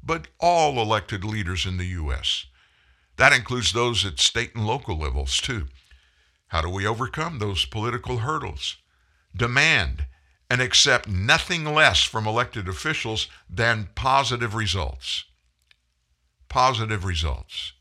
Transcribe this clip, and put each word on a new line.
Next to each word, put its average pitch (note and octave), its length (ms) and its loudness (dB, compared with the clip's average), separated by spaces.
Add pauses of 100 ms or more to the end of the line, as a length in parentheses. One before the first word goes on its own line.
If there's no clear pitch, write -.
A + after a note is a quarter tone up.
but D#3+ 240 -4 (120)
all D#3+ 400 4
elected G#2+ 440 0
leaders F#2+ 440 -4
in F#2 100 -4
the F2+ 80 -2
U E2+ 260 -4
S. - 360 -4 (720)
That C3+ 140 8
includes A#2+ 420 0
those A#2 320 2
at F2 140 -6
state - 360 0
and A2 100 -2
local A2 320 -2
levels, C#2 420 -2
too. G2+ 280 -4 (800)
How E2 140 -2
do E2+ 80 -2
we G2 180 -2
overcome C3 500 -4
those G2+ 280 -2
political A#2 520 -4
hurdles? A2+ 600 -4 (580)
Demand A#2+ 720 2 (420)
and B2 120 2
accept B2 460 4
nothing C#3+ 560 0
less D3+ 400 4
from A2 220 -2
elected A2 420 -2
officials A2 600 -4 (200)
than A2 460 0
positive B2 600 0
results. F2+ 720 -4 (1200)
Positive A2+ 560 2
results. D#2 760 -4